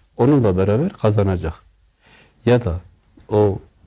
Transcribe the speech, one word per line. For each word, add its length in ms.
onunla 400
beraber 360
kazanacak. 600
Ya 200
da 160
o 300